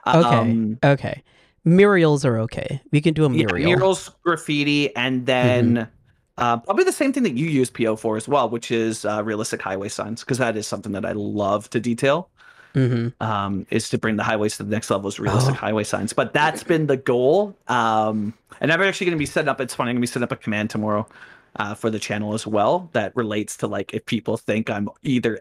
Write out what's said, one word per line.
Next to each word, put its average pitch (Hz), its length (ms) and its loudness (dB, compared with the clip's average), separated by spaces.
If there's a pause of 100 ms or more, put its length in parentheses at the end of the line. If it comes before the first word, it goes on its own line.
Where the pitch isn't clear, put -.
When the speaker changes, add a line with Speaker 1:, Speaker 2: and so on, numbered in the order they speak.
Speaker 1:
Okay. 160 200 6 (240)
Speaker 2:
Um, 113 340 0
Speaker 1:
Okay. - 380 0 (440)
Murals 170 600 6
are 117 140 2
okay. - 400 -6 (120)
We 147 80 4
can 160 140 2
do 156 100 2
a 143 60 4
Speaker 2:
yeah, 123 160 2
Speaker 1:
mural. - 180 0
Speaker 2:
murals, 185 460 2 (120)
graffiti, 147 720 0
and 127 280 0
then, 123 520 4
Speaker 1:
Mm-hmm. - 680 -8
Speaker 2:
uh, 120 160 2
probably 208 260 2
the 359 80 0
same 277 200 0
thing 269 100 0
that 185 160 0
you 160 80 0
use 135 240 2
P 117 160 -2
O 110 100 0
for 110 220 -2
as 113 100 -10
well, 131 220 2
which 117 200 -6
is, 113 360 -2
uh, 104 180 -2
realistic 110 380 -4
highway 98 260 -6
signs, 104 360 -8
'cause 131 140 -2
that 113 200 0
is 104 80 -8
something 101 260 -8
that 98 140 -6
I 92 60 -4
love 104 580 -2
to 123 100 -2
detail, 135 480 0 (460)
Speaker 1:
Mm-hmm. 120 340 0 (160)
Speaker 2:
um, 101 460 -2
is 113 200 -2
to 117 80 -2
bring 110 180 -2
the 104 80 -2
highways 107 340 0
to 104 60 -10
the 101 60 -6
next 107 200 -4
level 98 180 -2
is 101 120 -8
realistic 120 340 2
Speaker 1:
Oh. - 40 -8
Speaker 2:
highway 107 260 -2
signs. 104 280 -4
But 123 220 -2
that's 151 300 0
been 156 220 2
the 139 120 2
goal. 143 580 2 (120)
Um, 110 640 0 (260)
and 143 120 2
I'm 165 100 2
actually 190 240 0
gonna 175 100 0
be 147 100 -2
setting 156 220 -2
up, 135 120 -2
it's 127 140 -6
funny, 123 160 -2
I'm 123 60 0
gonna 123 60 0
be 123 60 0
setting 120 160 -2
up - 80 -4
a 123 40 -8
command 107 340 -4
tomorrow, 104 360 -2 (500)
uh, 104 160 -4
for 113 160 -4
the 107 120 -4
channel 104 340 -4
as 110 140 -6
well 123 460 0
that 104 200 -2
relates 107 440 -4
to, 117 100 -4
like, 101 260 -6
if 110 120 -6
people 113 300 -2
think 110 320 -2
I'm 104 200 -4 (160)
either 117 360 0